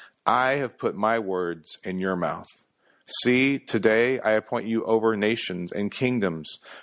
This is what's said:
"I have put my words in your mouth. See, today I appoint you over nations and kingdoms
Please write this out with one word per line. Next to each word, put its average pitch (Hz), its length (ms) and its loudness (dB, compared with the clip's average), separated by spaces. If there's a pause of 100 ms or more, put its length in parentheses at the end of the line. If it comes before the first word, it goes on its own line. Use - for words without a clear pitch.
(260)
"I 127 300 2
have 135 220 -6
put 110 180 -2
my 107 220 2
words 90 640 -4
in 92 160 -6
your 95 160 0
mouth. 82 340 -4 (760)
See, 131 340 2
today 113 640 2
I 107 140 2
appoint 110 340 -2
you 113 180 0
over 110 320 2
nations 98 540 -2
and 101 200 -4
kingdoms 101 680 -2 (240)